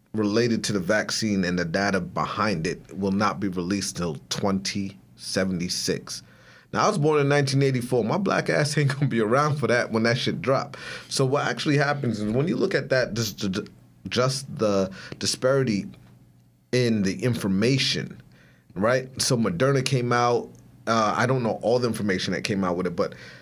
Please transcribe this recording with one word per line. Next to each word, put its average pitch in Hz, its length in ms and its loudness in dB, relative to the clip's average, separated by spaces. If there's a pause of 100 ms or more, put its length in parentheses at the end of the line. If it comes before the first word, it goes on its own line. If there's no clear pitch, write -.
(120)
related 107 520 2
to 107 100 -2
the 98 60 0
vaccine 101 640 0
and 87 140 0
the 87 60 0
data 98 360 0
behind 85 640 -2
it 82 140 -4 (180)
will 98 140 0
not 98 280 0
be 101 80 -2
released 92 480 -4
till 80 220 -6 (100)
twenty 98 680 -4 (180)
seventy-six. - 1080 -4 (500)
Now, 120 120 2
I 190 40 2
was 208 100 0
born 151 220 2
in 143 80 2
nineteen 139 360 2
eighty-four. 123 400 0
My 131 120 0
black 190 320 0
ass 151 300 0
ain't 139 160 2
gonna 139 140 0
be 113 120 0
around 139 360 2
for 127 100 0
that 117 240 2
when 110 140 0
that 117 120 4
shit - 240 -2
drop. - 360 -2 (320)
So 135 180 2
what 135 220 0
actually 156 300 0
happens 139 420 0
is 107 120 -2
when 139 140 2
you 190 100 0
look 190 200 0
at 135 140 -2
that, 123 240 2
just, 107 300 -4 (640)
just - 480 -2
the 98 320 2 (300)
disparity 123 680 0 (840)
in 117 320 2
the 92 220 0
information, 110 960 0 (540)
right? 127 320 2 (120)
So 131 160 2
Moderna 127 480 2
came 123 280 0
out. 120 360 4 (380)
Uh, 110 300 4
I 117 100 2
don't 131 160 0
know 110 200 -2
all 120 180 4
the 123 80 2
information 101 460 -2
that - 80 -2
came 98 200 -2
out 90 140 0
with 90 100 -2
it, 85 80 -4
but 87 220 -2 (260)